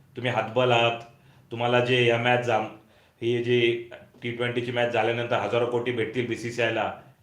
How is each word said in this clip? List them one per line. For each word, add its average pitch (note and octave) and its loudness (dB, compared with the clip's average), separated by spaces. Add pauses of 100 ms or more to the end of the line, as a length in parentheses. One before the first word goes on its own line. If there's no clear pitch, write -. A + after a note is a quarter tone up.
(160)
तुम्ही A#2+ -4
हातबल A2 0
आहात, A#2 2 (520)
तुम्हाला A#2+ 2
जे B2 4
या A#2 4
मॅच A#2+ 2
जाम-, A2 0 (540)
ही A#2 -2
जी A#2+ 2 (640)
टी A#2+ -6
ट्वेंटीची A#2+ -4
मॅच A#2+ 0
झाल्यानंतर A#2 0
हजारो A#2 0
कोटी B2 -2
भेटतील A#2 -4
बीसीसीआयला A2+ -2 (320)